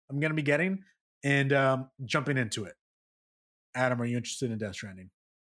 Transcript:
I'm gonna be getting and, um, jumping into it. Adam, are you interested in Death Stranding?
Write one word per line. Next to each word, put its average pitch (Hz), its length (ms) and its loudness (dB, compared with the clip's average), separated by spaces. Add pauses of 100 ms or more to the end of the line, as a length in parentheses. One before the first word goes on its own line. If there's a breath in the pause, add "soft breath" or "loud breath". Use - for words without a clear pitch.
I'm 143 120 -4
gonna 156 120 0
be 156 80 0
getting 165 420 0 (400 soft breath)
and, 139 280 4
um, 135 380 4 (160)
jumping 139 320 0
into 113 260 -2
it. 85 120 -14 (1000)
Adam, 123 260 0
are 120 40 -2
you 120 120 -2
interested 117 340 -4
in 110 60 -4
Death 104 180 -6
Stranding? 92 340 -14 (380)